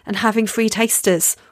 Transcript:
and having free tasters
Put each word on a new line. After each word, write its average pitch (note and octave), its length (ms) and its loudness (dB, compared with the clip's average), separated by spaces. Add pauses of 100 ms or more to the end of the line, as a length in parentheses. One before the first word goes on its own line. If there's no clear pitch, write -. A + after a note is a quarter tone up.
and G3+ 120 -6
having A3 300 0
free A3 220 0
tasters G3+ 680 0 (140)